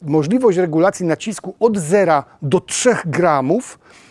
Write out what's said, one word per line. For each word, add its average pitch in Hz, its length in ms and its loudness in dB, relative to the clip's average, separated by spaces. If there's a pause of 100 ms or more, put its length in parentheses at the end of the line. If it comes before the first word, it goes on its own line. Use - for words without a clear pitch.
możliwość 170 560 0
regulacji 180 480 0
nacisku 175 540 -6
od 214 180 2
zera 165 460 2 (180)
do 156 180 0
trzech - 500 -2
gramów. 165 680 0 (320)